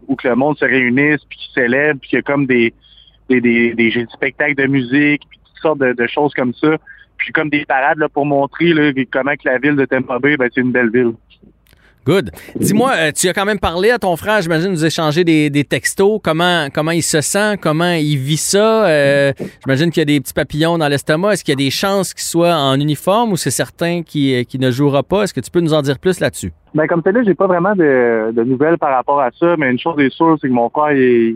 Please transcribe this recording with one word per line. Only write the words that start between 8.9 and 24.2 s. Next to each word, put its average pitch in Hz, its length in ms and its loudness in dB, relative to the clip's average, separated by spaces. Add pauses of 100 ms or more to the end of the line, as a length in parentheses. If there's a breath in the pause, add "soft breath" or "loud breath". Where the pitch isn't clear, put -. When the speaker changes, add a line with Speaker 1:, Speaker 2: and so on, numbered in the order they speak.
Speaker 1:
comment 135 240 -2
que 143 120 -8
la 131 100 2
ville 143 200 0
de 135 80 2
Tampa 127 340 -2
Bay, 143 160 2
ben, 123 180 0
c'est 131 80 -2
une 123 120 0
belle 123 160 2
ville. 117 240 2 (920 soft breath)
Speaker 2:
Good. 151 260 0 (240 loud breath)
Dis-moi, 233 400 2
euh, 160 160 0
tu - 160 -2
as 175 60 0
quand 202 120 -2
même 208 140 -2
parlé 190 320 0
à 240 80 0
ton 180 160 -2
frère, 214 260 -2
j'imagine, 165 300 0
vous 160 140 0
échangez 160 400 0
des, 156 240 2
des 143 160 0
textos. 196 580 0
Comment, 170 500 0
comment 156 180 -2
il 170 120 0
se - 160 0
sent ? 202 420 -2
Comment 165 300 0
il 151 240 0
vit 139 220 -2
ça ? 214 500 2
Euh, 139 460 2 (280 loud breath)
j'imagine 143 300 0
qu'il 170 80 -2
y 160 40 2
a - 20 -2
des 147 160 2
petits - 120 -10
papillons 160 440 -2
dans 156 100 0
l'estomac. 156 460 0
Est-ce 180 100 -4
qu'il - 80 -2
y 135 100 -2
a - 20 0
des 135 60 0
chances 196 440 -2
qu'il - 100 -12
soit 170 320 0
en 139 240 2
uniforme 190 540 0
ou 160 40 0
c'est 143 140 -4
certain 170 500 -4
qu'il, 139 320 -2